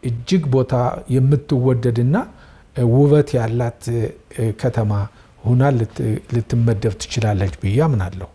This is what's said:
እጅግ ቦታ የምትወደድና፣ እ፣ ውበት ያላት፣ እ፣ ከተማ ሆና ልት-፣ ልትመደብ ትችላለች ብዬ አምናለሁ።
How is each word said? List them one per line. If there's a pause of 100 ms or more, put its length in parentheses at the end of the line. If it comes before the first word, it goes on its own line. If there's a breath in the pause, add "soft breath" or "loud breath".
እጅግ
ቦታ (400)
የምትወደድና፣ (600 loud breath)
እ፣
ውበት
ያላት፣
እ፣
ከተማ (500 soft breath)
ሆና
ልት-፣ (300)
ልትመደብ
ትችላለች
ብዬ
አምናለሁ።